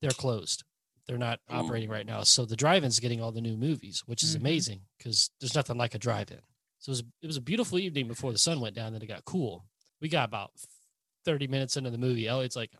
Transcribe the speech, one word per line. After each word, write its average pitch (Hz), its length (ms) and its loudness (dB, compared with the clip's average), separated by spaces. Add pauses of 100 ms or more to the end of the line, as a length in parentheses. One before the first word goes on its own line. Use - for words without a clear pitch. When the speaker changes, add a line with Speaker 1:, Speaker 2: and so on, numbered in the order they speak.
Speaker 1:
they're 139 100 2
closed. 117 520 -2 (440)
They're 123 100 -4
not 117 220 0 (120)
Speaker 2:
Ooh. 123 40 -2
Speaker 1:
operating 113 340 -2
right 107 160 -6
now. 107 180 -4
So 120 220 8
the 113 100 -4
drive-in's 139 440 4
getting 117 220 -2
all 113 100 -4
the 113 100 -4
new 113 160 -2
movies, 120 480 -2
which 117 180 -2
is 160 120 2
Speaker 3:
Mm-hmm. 110 100 0
Speaker 1:
amazing 135 360 0 (200)
'cause - 380 2
there's 131 160 -2
nothing 127 220 2
like 120 180 0
a 104 40 -6
drive-in. 104 420 -2 (380)
So - 100 -10
it 135 40 -2
was, 120 100 -2 (200)
it 160 40 -8
was 156 100 -4
a 127 40 -6
beautiful 180 380 0
evening 143 280 0
before 120 240 -4
the 107 60 -4
sun 165 220 4
went 107 160 -4
down, 110 180 -6
then 110 80 -8
it 107 60 -12
got 101 180 -12
cool. 107 400 -2 (360)
We 156 80 -4
got 147 160 2
about 104 260 -6 (720)
thirty 143 240 2
minutes 135 300 0
into 131 120 -2
the 117 80 -4
movie. 120 300 2
Elliot's 127 280 0
like, 113 240 -6